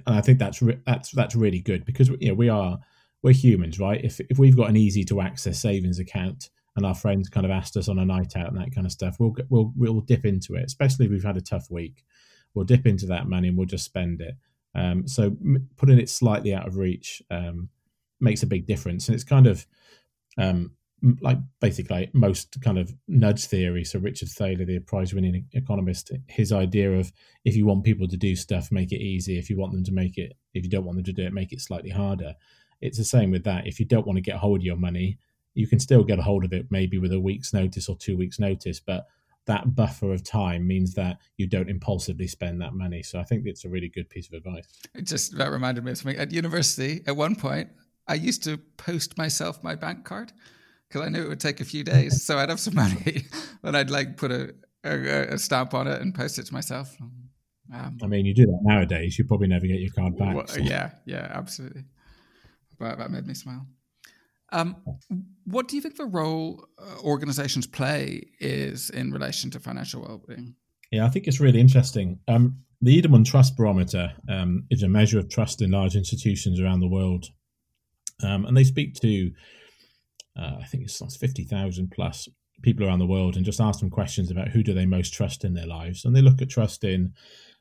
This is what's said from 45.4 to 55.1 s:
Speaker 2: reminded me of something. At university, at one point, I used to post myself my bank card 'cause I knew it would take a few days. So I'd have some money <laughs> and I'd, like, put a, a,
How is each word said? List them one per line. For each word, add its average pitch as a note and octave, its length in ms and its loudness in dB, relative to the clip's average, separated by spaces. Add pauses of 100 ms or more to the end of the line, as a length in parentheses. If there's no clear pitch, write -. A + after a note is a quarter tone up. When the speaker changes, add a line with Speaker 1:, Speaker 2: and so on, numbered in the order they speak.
Speaker 2:
reminded B2+ 340 -4
me B2 80 -8
of A#2+ 60 -8
something. C3+ 220 -8
At C#3 120 -6
university, D#3+ 760 -2
at C#3+ 80 -2
one D#3 200 -2
point, C#3 340 -6 (380)
I D#3 60 -4
used D#3+ 300 -4
to D3+ 160 -6 (180)
post - 400 -8
myself D#3 460 -6
my D#3+ 120 -8
bank D#3+ 300 -10
card G#3+ 260 -14 (600)
'cause C#3+ 100 -6
I D#3+ 80 -6
knew E3 140 -4
it D#3 40 -10
would D3+ 120 -10
take C#3+ 200 -4
a C#3 60 -8
few D3 180 -8
days. C3 400 2
So D3 140 -2
I'd C#3 120 0
have E3 100 -6
some - 160 -6
money C3 500 -2 (180)
<laughs> - 200 -20
and D3 120 -4
I'd, C#3 140 0
like, C#3 260 -4
put C3+ 160 -4
a, C3 220 -8 (300)
a, C#3 500 -2